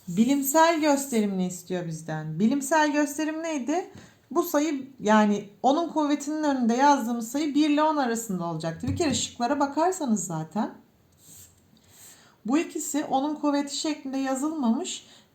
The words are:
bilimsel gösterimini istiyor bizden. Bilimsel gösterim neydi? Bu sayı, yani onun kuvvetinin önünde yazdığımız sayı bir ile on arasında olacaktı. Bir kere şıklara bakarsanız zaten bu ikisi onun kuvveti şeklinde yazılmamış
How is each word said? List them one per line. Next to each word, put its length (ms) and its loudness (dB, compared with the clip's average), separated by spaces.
bilimsel 760 4
gösterimini 640 0
istiyor 400 -6
bizden. 520 -8
Bilimsel 540 2
gösterim 500 -2
neydi? 480 -4
Bu 120 0
sayı, 440 0
yani 500 4
onun 260 2
kuvvetinin 540 -2
önünde 300 2
yazdığımız 580 2
sayı 240 -2
bir 140 4
ile 140 4
on 140 2
arasında 480 -2
olacaktı. 420 -6
Bir 80 -2
kere 180 0
şıklara 460 -2
bakarsanız 680 0
zaten 480 -4
bu 120 2
ikisi 480 -2
onun 300 0
kuvveti 420 0
şeklinde 400 -6
yazılmamış 920 -2